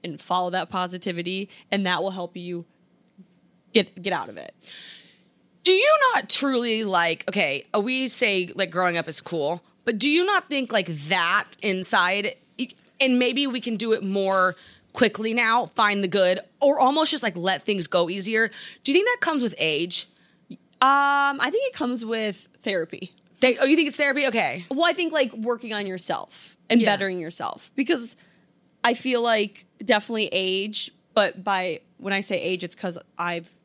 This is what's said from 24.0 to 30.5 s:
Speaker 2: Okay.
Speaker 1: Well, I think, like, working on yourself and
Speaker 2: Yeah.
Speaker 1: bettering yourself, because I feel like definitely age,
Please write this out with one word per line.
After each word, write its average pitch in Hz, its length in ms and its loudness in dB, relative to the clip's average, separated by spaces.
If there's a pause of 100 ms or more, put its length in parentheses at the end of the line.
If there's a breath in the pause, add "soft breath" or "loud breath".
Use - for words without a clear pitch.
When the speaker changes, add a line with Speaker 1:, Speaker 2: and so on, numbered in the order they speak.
Speaker 2:
Okay. 175 420 -2
Speaker 1:
Well, 285 160 0
I 339 60 4
think, 330 200 -2
like, 269 220 0
working 226 400 -4
on 208 120 -4
yourself - 720 -8 (140)
and 233 100 6
Speaker 2:
Yeah. 214 120 4
Speaker 1:
bettering 190 260 -2
yourself, - 560 -10
because 254 400 -2 (720 soft breath)
I 233 100 4
feel 247 260 -2
like 220 460 0 (180)
definitely 220 460 0
age, 190 640 -2 (200)